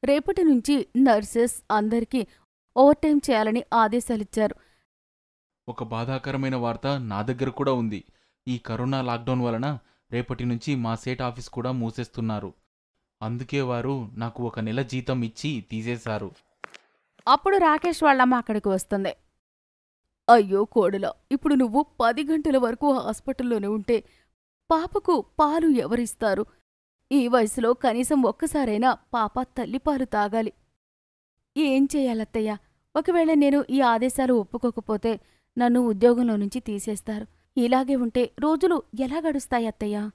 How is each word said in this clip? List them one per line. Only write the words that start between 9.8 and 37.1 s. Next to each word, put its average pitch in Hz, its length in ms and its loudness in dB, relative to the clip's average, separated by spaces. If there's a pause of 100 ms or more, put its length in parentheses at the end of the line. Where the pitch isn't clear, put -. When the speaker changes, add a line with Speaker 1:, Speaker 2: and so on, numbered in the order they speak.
Speaker 2:
రేపటి 120 320 -6
నుంచి 123 300 -4
మా 113 200 -4
సేట్ 127 280 -8
ఆఫీస్ 120 260 -10
కూడా 120 240 -6
మూసేస్తున్నారు. 113 800 -6 (680)
అందుకే 120 380 -6
వారు 123 540 -4
నాకు 117 320 -8
ఒక 113 140 -8
నెల 110 220 -4
జీతం 127 400 -4
ఇచ్చి 117 480 -6
తీసేశారు. 110 600 -6 (1000)
Speaker 1:
అప్పుడు 381 280 2
రాకేష్ 320 460 2
వాళ్ళమ్మ 262 320 4
అక్కడికి 220 340 -2
వస్తుంది. 190 480 -2 (1120)
"అయ్యో 208 340 6
కోడలా, 196 480 0 (200)
ఇప్పుడు 285 220 2
నువ్వు 254 320 2 (140)
పది 233 240 2
గంటల 302 340 2
వరకు 247 340 2
హాస్పిటల్లోనే 240 720 -4
ఉంటే 214 380 -2 (680)
పాపకు 339 540 0 (140)
పాలు 311 300 2
ఎవరిస్తారు? 220 800 0 (680)
ఈ 262 160 2
వయసులో 233 440 2
కనీసం 254 500 2
ఒక్కసారైనా 240 760 0 (160)
పాప 226 260 -2
తల్లిపాలు 262 640 -4
తాగాలి." 214 480 -2 (1040)
"ఏం 277 400 2
చేయాలత్తయ్య? 220 600 -2 (400)
ఒకవేళ 330 380 2
నేను 285 360 4
ఈ 269 100 0
ఆదేశాలు 247 540 2
ఒప్పుకోకపోతే 226 840 -4 (380)
నన్ను 240 220 2
ఉద్యోగంలో 233 560 2
నుంచి 202 240 -4
తీసేస్తారు. 214 680 -8 (300)